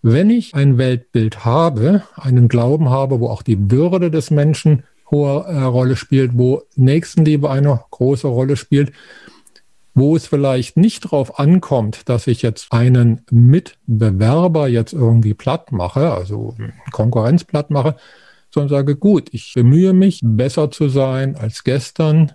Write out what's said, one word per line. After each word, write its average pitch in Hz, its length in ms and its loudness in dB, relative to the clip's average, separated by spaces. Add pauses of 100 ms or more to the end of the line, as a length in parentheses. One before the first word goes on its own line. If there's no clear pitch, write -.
Wenn 139 260 2
ich 233 260 -2
ein 139 240 2
Weltbild 120 640 -2
habe, 143 580 0 (140)
einen 123 320 2
Glauben 123 420 0
habe, 131 300 -2
wo 117 80 -2
auch 110 140 -8
die 101 280 -2
Würde 170 400 0
des 156 200 -4
Menschen 147 520 2 (280)
hohe, 147 360 -2
äh, 151 160 -4
Rolle 127 340 0
spielt, 131 380 0
wo 123 280 0 (140)
Nächstenliebe 151 720 2
eine 139 300 0 (100)
große 131 360 -2
Rolle 131 300 -2
spielt, 139 360 -2 (1040)
wo 143 220 2
es 151 100 -4
vielleicht 135 500 -2
nicht 196 240 2
drauf - 380 -4
ankommt, 139 680 0
dass 123 180 -2
ich 120 140 -2
jetzt - 320 -6
einen 120 480 2 (100)
Mitbewerber 123 1400 2
jetzt 117 240 -2
irgendwie 113 420 2
platt - 380 -6
mache, 127 400 -2
also 104 420 -10 (380)
Konkurrenz 120 520 0
platt - 260 -6
mache, 143 260 -2 (540)
sondern 143 200 -2
sage, 143 260 0
gut, 196 360 0
ich - 220 -14
bemühe 147 380 4
mich, 185 300 2
besser 127 480 0
zu 147 180 -2
sein 135 480 -2
als 110 280 -10
gestern. 151 720 0